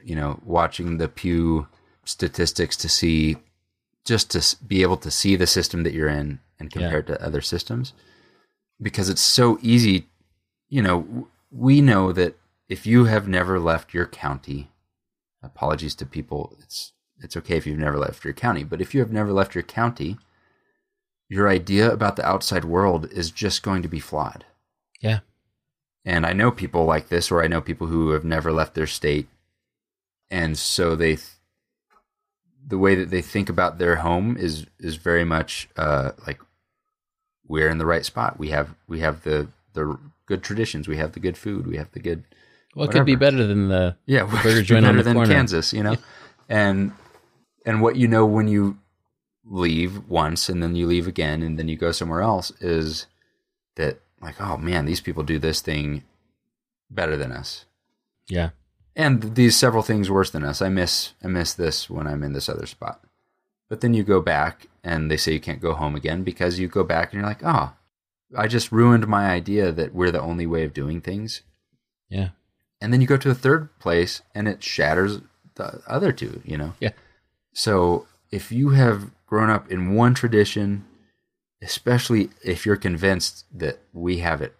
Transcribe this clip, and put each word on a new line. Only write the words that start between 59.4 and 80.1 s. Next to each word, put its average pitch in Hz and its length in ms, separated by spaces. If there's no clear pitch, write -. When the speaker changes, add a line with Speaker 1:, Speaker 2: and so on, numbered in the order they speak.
Speaker 1:
several 113 260
things 104 280
worse 95 200
than 78 140
us. 71 180
I 95 60
miss, 90 440
I - 60
miss 87 260
this - 360
when 78 160
I'm 73 160
in 71 100
this 69 160
other - 180
spot. - 380
But 113 140
then 120 120
you 107 100
go 98 180
back 76 460
and 80 280
they 78 60
say 80 160
you 78 80
can't 73 200
go 80 140
home 76 220
again 78 260
because 90 360
you 92 100
go 95 160
back 82 280
and 101 80
you're 104 80
like, 104 160
"Oh, 95 300
I 110 120
just 117 240
ruined 113 360
my 101 220
idea 92 420
that 80 220
we're 90 180
the 82 100
only 85 240
way 82 180
of 71 80
doing 76 280
things." 101 420
Speaker 2:
Yeah. 95 220
Speaker 1:
And 110 120
then 127 100
you 131 40
go 139 120
to 135 120
a 127 40
third 151 460
place - 420
and 107 140
it 95 140
shatters 90 580
the - 300
other 170 260
two, - 320
you 78 120
know? 76 240
Speaker 2:
Yeah. 110 100
Speaker 1:
So 87 520
if 98 220
you 135 180
have 117 400
grown 110 220
up 107 240
in 92 220
one 120 180